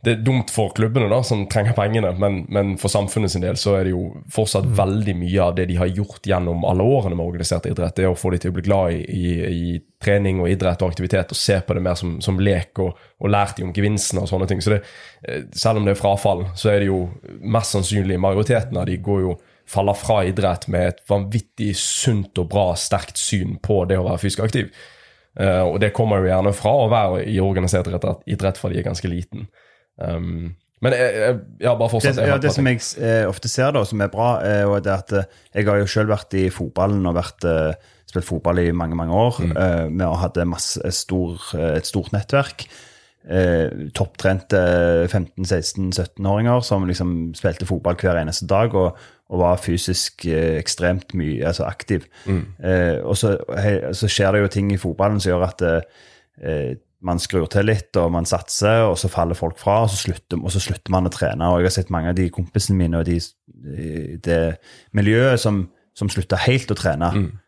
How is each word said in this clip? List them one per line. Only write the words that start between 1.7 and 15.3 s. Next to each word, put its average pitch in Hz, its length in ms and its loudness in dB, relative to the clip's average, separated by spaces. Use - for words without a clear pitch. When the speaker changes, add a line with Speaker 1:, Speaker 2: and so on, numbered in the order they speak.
Speaker 1:
pengene, 104 400 2
men, 98 320 0
men 101 220 2
for 101 80 0
samfunnet 101 460 0
sin 90 100 0
del 92 160 0
så 101 160 2
er 92 80 2
det 95 80 2
jo 90 140 -2
fortsatt 104 320 2
Speaker 2:
Mm. 110 140 2
Speaker 1:
veldig 101 420 2
mye 90 240 2
av 87 140 2
det 92 100 0
de 87 80 0
har 90 160 2
gjort 101 320 -6
gjennom 90 400 0
alle 90 180 2
årene 101 360 2
med 85 80 -2
organisert 85 420 -2
idrett, 82 280 -2
det 95 100 2
er - 20 4
å 90 80 0
få - 160 -2
de 87 80 0
til - 100 -4
å 87 60 -4
bli 87 80 -4
glad 95 320 2
i, 78 80 -6
i, 87 300 -2
i 87 380 -4
trening 98 400 2
og 87 80 2
idrett 90 320 0
og 92 140 2
aktivitet, 90 400 -2
og - 20 -4
se 98 240 2
på 87 160 -2
det 87 80 -2
mer 90 160 0
som, 87 140 -4
som 95 160 0
lek, 95 400 0
og, 90 160 -2
og 98 80 -2
lært 101 320 2
de 92 80 -4
om 87 80 -8
gevinstene 101 480 0
og 90 80 -4
sånne 95 160 0
ting. 90 160 -2
Så 104 80 2
det, 101 80 2
eh, 67 140 -6